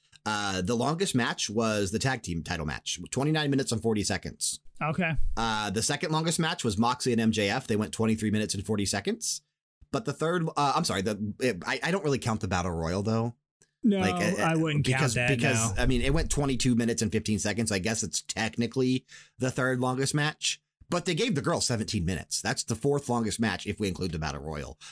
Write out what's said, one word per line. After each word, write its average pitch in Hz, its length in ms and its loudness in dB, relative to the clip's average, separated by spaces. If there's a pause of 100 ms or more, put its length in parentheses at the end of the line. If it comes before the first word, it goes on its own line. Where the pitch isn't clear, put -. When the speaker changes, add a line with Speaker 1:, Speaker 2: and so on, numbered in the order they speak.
(260)
Speaker 1:
uh, 104 340 0
the 95 140 0
longest 156 400 0
match 127 340 0
was 104 440 0
the 110 80 0
tag 131 240 0
team 82 180 -4
title 82 240 -4
match, - 320 -6 (140)
twenty-nine 147 380 0
minutes 135 200 0
and 113 100 -2
forty 110 220 0
seconds. - 560 -4 (240)
Speaker 2:
Okay. 160 300 -2 (240)
Speaker 1:
Uh, 113 340 0
the 113 100 0
second 147 300 -2
longest 160 300 0
match 165 240 -2
was 107 120 0
Moxley 123 360 2
and 113 80 4
M 113 100 4
J 104 180 2
F. 110 200 0
They 107 80 0
went 104 160 -2
twenty-three 110 400 0
minutes 107 220 0
and 104 120 -6
forty 101 180 0
seconds. 190 580 -4 (500)
But - 140 -2
the - 60 -2
third, 165 440 0
uh, 143 180 2
I'm 156 100 2
sorry, 98 180 0
the, 104 360 -2
it, 117 260 0
I, 131 200 -2
I 156 80 0
don't 196 100 0
really 143 160 2
count 110 220 0
the 98 80 -4
Battle 90 240 0
Royal, 85 320 0
though. 113 320 0 (480)
Speaker 2:
No, 202 140 4
Speaker 1:
Like, 185 160 2
uh, - 260 0
Speaker 2:
I 160 140 2
wouldn't 156 320 2
Speaker 1:
because, 131 300 2
Speaker 2:
count 123 120 2
that, 123 80 4
Speaker 1:
because, 113 400 2
Speaker 2:
no. 127 60 2
Speaker 1:
I 123 40 4
mean, 127 160 4
it 135 120 2
went - 160 0
twenty-two 131 460 2
minutes 113 260 2
and 104 80 0
fifteen 107 300 0
seconds. 107 320 0
I 98 80 2
guess 110 240 0
it's - 180 -4
technically 117 840 0 (360)
the 127 100 0
third 127 300 0
longest 127 340 0
match, - 460 -2 (280)
but 175 160 -2
they 175 120 0
gave 220 180 0
the 139 80 0
girls 147 240 0
seventeen 107 380 -2
minutes. - 360 -4
That's 113 220 -2
the 117 140 -2
fourth 143 320 0
longest 117 320 0
match 101 260 0
if 101 140 -6
we 104 80 0
include 90 240 -4
the 80 80 -4
Battle 73 200 -4
Royal. 71 380 -8 (140)